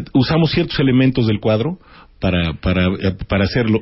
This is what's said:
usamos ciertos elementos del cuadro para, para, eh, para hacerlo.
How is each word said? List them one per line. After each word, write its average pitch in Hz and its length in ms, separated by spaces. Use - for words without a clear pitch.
usamos 156 380
ciertos - 260
elementos 131 480
del 107 140
cuadro 117 400
para, 87 320
para, 90 340
eh, 95 300
para 98 200
hacerlo. 110 360